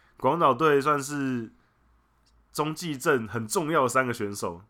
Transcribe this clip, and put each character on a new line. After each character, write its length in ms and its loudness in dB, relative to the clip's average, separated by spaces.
广 200 2
岛 160 6
队 280 4
算 200 0
是 500 -4
中 240 -4
继 220 -6
阵 300 0
很 200 -6
重 240 -2
要 120 4
的 60 2
三 160 2
个 80 -2
选 220 -6
手， 340 -8